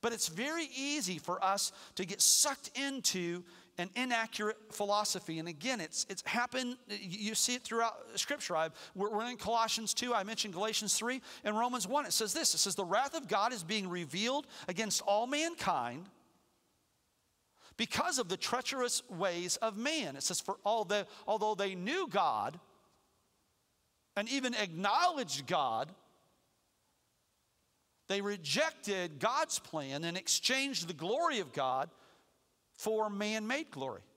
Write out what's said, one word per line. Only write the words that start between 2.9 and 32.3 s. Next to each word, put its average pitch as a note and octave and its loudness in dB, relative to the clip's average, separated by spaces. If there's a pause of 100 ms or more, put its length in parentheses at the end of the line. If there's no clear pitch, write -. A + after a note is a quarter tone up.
an F3 -2
inaccurate A3+ 0 (140)
philosophy. G3+ 0
And D#3+ -6
again, F3+ -2
it's, - -4
it's F#3+ -8
happened, B3 -2 (100)
y-, G#3 -8
you G3+ -6
see - 2
it B3+ -6
throughout A3+ 0 (200)
Scripture. - -2
I've, D#3+ 2 (220)
we're, G3 0
we're A3 0
in B3 -6
Colossians A3+ 2
two, A#3+ 0
I G#3 4
mentioned G#3 -4
Galatians G#3 0
three. B3 -2 (240)
In G#3 0
Romans A#3 2
one, C4 2
it - 0
says G#3+ 2
this, - 2
it - 0
says, F#3+ 2
"The G3 0
wrath A#3+ 2
of C#4+ -4
God G#3+ 2
is A3 -6
being F#3+ -2
revealed F3+ -2 (200)
against F#3+ 0
all G#3 4
mankind G3 0 (1700)
because A#3 2
of G#3+ 0
the F#3+ -2
treacherous B3 0
ways F3 0
of A3 0
man." A#3 -2
It C#3 -8
says, - 0
"For G3 -4
all G#3+ 2
the, G3+ 0 (200)
although G#3+ 2
they F#3+ -2
knew C4 -2
God D3 2 (1600)
and G#3 0
even B3+ 0
acknowledged G3+ 2
God, C#3+ 0 (2250)
they G3+ 2
rejected F#3+ -2
God's C4 0
plan D3 -6
and E3+ -2
exchanged B3+ 2
the E3+ -4
glory A#3+ 2
of C#3+ -6
God C3+ 0 (880)